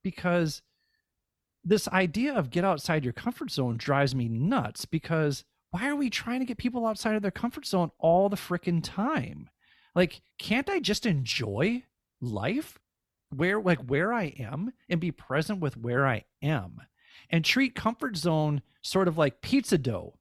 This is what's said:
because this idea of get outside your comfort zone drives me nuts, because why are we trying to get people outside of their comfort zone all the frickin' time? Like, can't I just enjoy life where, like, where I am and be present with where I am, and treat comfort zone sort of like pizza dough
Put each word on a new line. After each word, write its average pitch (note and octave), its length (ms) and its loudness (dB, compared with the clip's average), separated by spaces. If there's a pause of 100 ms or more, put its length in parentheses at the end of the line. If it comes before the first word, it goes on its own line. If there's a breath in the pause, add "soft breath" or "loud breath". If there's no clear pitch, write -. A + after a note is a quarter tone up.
because F3 580 0 (1000)
this G3+ 240 2
idea G3 480 2
of C#3+ 160 0
get F3 120 0
outside D#3+ 400 2
your B2 100 -2
comfort - 360 -6
zone A#2+ 280 -2
drives C#3 360 2
me A#2+ 160 0
nuts, C#3+ 560 -2
because D#3 600 -2 (260)
why G3+ 160 -4
are C#4+ 80 -2
we C#4 160 0
trying B3 300 -4
to C4 40 -2
get A#3+ 140 -6
people B3 260 -2
outside G#3+ 300 0
of G#3+ 80 0
their G3 80 0
comfort - 340 -6
zone F3 320 2
all F3+ 320 6
the G3 60 0
frickin' F3 480 -2
time? G#3+ 680 -4 (460 soft breath)
Like, F3 260 0 (160)
can't A3+ 320 -2
I G4 100 0
just G#3 280 -2
enjoy C#3 760 0 (380)
life A#2+ 560 -4 (540)
where, F3 280 0
like, F3+ 200 2
where C#3 340 0
I A3+ 120 0 (120)
am D3 360 -6 (160)
and F3 120 0
be E3+ 100 -2
present D#3 480 -2
with D3+ 160 -2
where A#2+ 300 2
I B2+ 200 0 (180)
am, B2+ 380 -2 (500 loud breath)
and E3 120 2
treat C4 300 2
comfort A#3 420 -2
zone D3+ 460 2 (220)
sort F#3+ 240 2
of D#3+ 100 2
like D3 240 2
pizza B3 380 2
dough A#2 420 -4